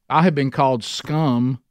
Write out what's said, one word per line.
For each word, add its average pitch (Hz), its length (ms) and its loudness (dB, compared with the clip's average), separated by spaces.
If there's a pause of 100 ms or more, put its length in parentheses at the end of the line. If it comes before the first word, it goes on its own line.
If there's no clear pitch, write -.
I 151 140 4
have 180 120 2
been 135 160 0
called 131 320 0
scum 131 880 -2